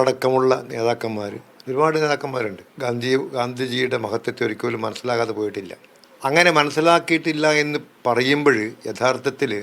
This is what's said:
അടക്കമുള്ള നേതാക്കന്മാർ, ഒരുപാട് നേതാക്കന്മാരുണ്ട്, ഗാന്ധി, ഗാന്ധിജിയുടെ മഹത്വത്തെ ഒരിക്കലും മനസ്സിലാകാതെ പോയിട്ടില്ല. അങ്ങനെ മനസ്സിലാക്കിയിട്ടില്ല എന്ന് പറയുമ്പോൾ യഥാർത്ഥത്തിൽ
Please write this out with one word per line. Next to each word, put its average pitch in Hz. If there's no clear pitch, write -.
അടക്കമുള്ള 131
നേതാക്കന്മാർ, 113
ഒരുപാട് 151
നേതാക്കന്മാരുണ്ട്, 127
ഗാന്ധി, 120
ഗാന്ധിജിയുടെ 123
മഹത്വത്തെ 113
ഒരിക്കലും 110
മനസ്സിലാകാതെ 117
പോയിട്ടില്ല. 101
അങ്ങനെ 175
മനസ്സിലാക്കിയിട്ടില്ല 160
എന്ന് 147
പറയുമ്പോൾ 131
യഥാർത്ഥത്തിൽ 123